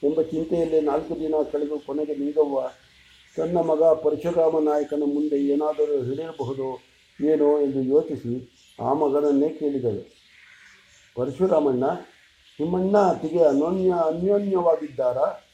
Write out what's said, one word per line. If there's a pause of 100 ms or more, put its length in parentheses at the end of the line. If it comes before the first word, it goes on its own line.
ಎಂಬ
ಚಿಂತೆಯಲ್ಲೇ
ನಾಲ್ಕು
ದಿನ (160)
ಕಳೆದು
ಕೊನೆಗೆ
ನಿಂಗವ್ವ (760)
ತನ್ನ
ಮಗ
ಪರಶುರಾಮ
ನಾಯಕನ
ಮುಂದೆ
ಏನಾದರೂ
ಹೇಳಿರಬಹುದು (440)
ಏನೋ
ಎಂದು
ಯೋಚಿಸಿ (300)
ಆ
ಮಗನನ್ನೇ
ಕೇಳಿದಳು. (1040)
"ಪರಶುರಾಮಣ್ಣ, (760)
ನಿಮ್ಮಣ್ಣ
ಅತ್ತಿಗೆ
ಅನೋನ್ಯ-,
ಅನ್ಯೋನ್ಯವಾಗಿದ್ದಾರಾ?"